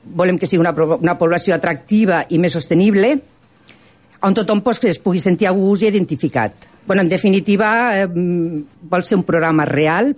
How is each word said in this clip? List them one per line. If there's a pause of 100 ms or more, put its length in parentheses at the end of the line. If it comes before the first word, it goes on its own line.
Volem
que
sigui
una
pro-,
una
població
atractiva
i
més
sostenible, (1040)
on
tothom,
pues,
que
es
pugui
sentir
a
gust
i
identificat. (340)
Bueno,
en
definitiva,
eh,
mm,
vol
ser
un
programa
real